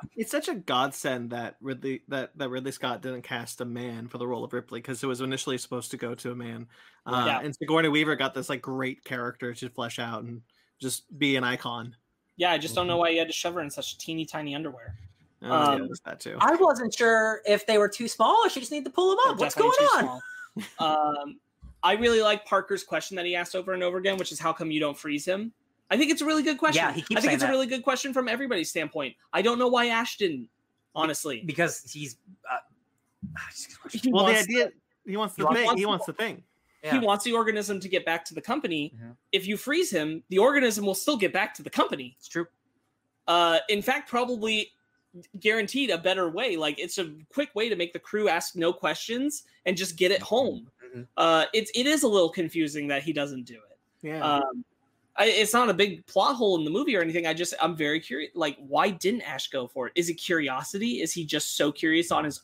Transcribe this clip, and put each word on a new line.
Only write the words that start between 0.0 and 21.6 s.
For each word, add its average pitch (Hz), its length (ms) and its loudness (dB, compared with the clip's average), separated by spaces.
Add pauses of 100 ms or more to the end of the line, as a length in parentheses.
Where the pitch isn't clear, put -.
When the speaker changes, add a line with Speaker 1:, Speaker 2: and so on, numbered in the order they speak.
Speaker 1:
it's 226 140 -4
such 302 180 -2
a 311 60 -4
godsend 131 760 -2
that 117 320 -8
Ridley, 131 480 -8
that, 135 280 -8
that 135 120 -6
Ridley 131 240 -6
Scott 120 280 -6
didn't 127 200 -8
cast 120 400 -8
a 120 40 -6
man 120 440 -8
for 123 80 -12
the 123 100 -6
role 117 160 -6
of 117 80 -10
Ripley, 120 300 -8
'cause 131 200 -8
it 139 60 -4
was 127 140 -4
initially 131 360 -4
supposed - 340 -8
to 127 60 -10
go 120 180 -6
to 123 160 -10
a 120 40 -8
man. 117 320 -12 (380)
Uh, 123 200 0
Speaker 2:
Yeah. 131 140 0
Speaker 1:
and 143 160 -8
Sigourney 160 320 2
Weaver 151 300 2
got 131 160 -2
this, 131 160 -6
like, 131 120 -6
great 131 440 -6
character 120 480 -6
to 120 160 -10
flesh 117 280 -8
out 117 260 -6
and 117 180 -12 (380)
just - 380 -8
be 139 200 2
an 123 80 0
icon. 123 500 -4 (420)
Speaker 2:
Yeah, 175 140 2
I 156 80 2
just 151 160 -6
don't 180 100 0
know 175 80 0
Speaker 1:
Mm-hmm. 170 60 2
Speaker 2:
why 170 100 4
you 165 100 2
had 165 80 0
to 160 60 -6
shove 175 220 -4
her 175 60 -4
in 143 100 -6
such - 260 -10
teeny 160 260 -6
tiny 151 300 -8
underwear. 131 420 -10 (460)
Speaker 1:
Oh, - 60 -10
yeah, 151 220 4
Speaker 2:
Um, 135 180 2
Speaker 1:
there's 123 140 -10
that - 180 -12
too. - 200 -10
Speaker 3:
I 269 160 6
wasn't 277 380 4
sure 220 540 4
if 208 180 4
they 220 140 6
were 202 100 4
too 233 180 -6
small 349 380 4
or 370 40 4
she 269 100 -6
just 240 120 -8
needed 294 140 -4
to 277 60 -10
pull 370 180 4
them 392 140 2
Speaker 2:
They're 523 100 4
Speaker 3:
up. - 60 -4
What's - 160 0
Speaker 2:
definitely 523 320 6
Speaker 3:
going 330 180 6
Speaker 2:
too - 20 -2 (500)
Speaker 3:
on? 104 60 -8 (140)
Speaker 2:
small. 151 460 2
Um, 143 160 -14 (440)